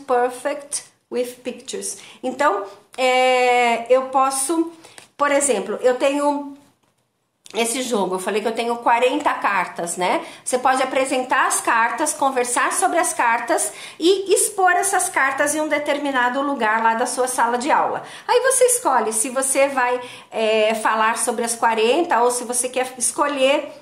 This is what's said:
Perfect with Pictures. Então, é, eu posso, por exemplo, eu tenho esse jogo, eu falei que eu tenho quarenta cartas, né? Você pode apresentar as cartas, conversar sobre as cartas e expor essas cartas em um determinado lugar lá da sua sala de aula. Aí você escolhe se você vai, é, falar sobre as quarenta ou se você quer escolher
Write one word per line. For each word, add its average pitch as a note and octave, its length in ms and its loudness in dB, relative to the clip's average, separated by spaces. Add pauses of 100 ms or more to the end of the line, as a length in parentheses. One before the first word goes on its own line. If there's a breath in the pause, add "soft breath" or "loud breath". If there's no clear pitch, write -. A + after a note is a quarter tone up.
Perfect B3+ 800 -4 (260)
with A#3+ 320 -4
Pictures. - 540 -10 (260 loud breath)
Então, C#4+ 400 0 (340 loud breath)
é, B3 960 2
eu C4 100 4
posso, C#4 680 0 (460 loud breath)
por C#4+ 140 2
exemplo, A#3 500 0
eu B3 140 4
tenho C#4+ 600 0 (1000)
esse A#3 280 -2
jogo, G3+ 340 -2
eu F#3 40 -4
falei A3 220 -4
que A#3 60 -4
eu A3 80 -4
tenho A#3 220 -4
quarenta B3+ 560 2
cartas, F#3 640 -4
né? G#3 280 0 (160 loud breath)
Você - 160 -4
pode C4 240 2
apresentar C4 680 0
as F#4+ 120 -2
cartas, D4+ 540 0
conversar C4 580 0
sobre F#4 260 0
as F4+ 160 0
cartas A#3 600 0 (260 loud breath)
e F#4+ 340 2
expor F#4 380 2
essas F#4 380 0
cartas C#4+ 440 0
em D#4 60 -2
um D#4 80 -2
determinado C#4+ 760 0
lugar A3+ 400 0
lá A3+ 120 2
da A3+ 120 0
sua B3 220 -2
sala A#3+ 300 0
de B3+ 120 -4
aula. F#3+ 340 0 (220 loud breath)
Aí A#4+ 140 4
você B4+ 280 2
escolhe B3+ 440 0
se B3+ 180 -4
você C4 380 0
vai, B3 320 0 (320 loud breath)
é, A3 440 2
falar A3 420 0
sobre A#3 260 -2
as A#3 100 -4
quarenta A#3 680 2
ou B3 100 4
se B3 140 -4
você B3 240 -4
quer B3+ 280 -4
escolher C#4+ 720 0 (120)